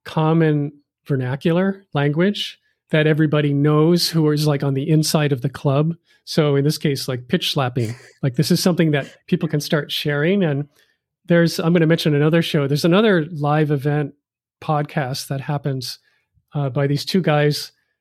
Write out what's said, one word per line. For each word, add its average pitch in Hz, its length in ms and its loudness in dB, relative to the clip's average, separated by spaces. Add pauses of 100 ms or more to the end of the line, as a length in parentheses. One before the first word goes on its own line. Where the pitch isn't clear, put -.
common 156 680 0 (340)
vernacular 165 760 -2 (100)
language 151 680 -2 (320)
that 151 160 2
everybody 151 460 2
knows 151 560 2
who 156 220 2
is, 151 140 -2
like, 147 180 0
on 139 120 0
the 139 120 -4
inside 151 440 2
of 127 100 -2
the 139 80 -4
club. 151 460 0 (300)
So 147 300 2
in 139 80 2
this 151 140 0
case, 139 300 -4
like, 123 200 -8
pitch - 240 -2
slapping, 123 440 -2 (260)
like, 131 140 -2
this - 160 0
is 170 100 2
something 165 300 2
that 139 200 -2 (160)
people 170 220 -2
can 151 100 -2
start 143 320 -4
sharing. 156 520 -2
And 147 240 -2 (580)
there's, 170 340 2
I'm 170 140 2
gonna 165 140 4
mention 160 260 2
another 156 300 4
show. 143 240 -2
There's 143 180 0
another 185 460 4
live 147 400 0
event 147 420 -2 (480)
podcast 147 680 -4
that 135 140 -6
happens, 139 560 -6 (560)
uh, 143 160 -2
by 139 160 -2
these 143 180 -2
two - 180 -2
guys. 147 500 0 (300)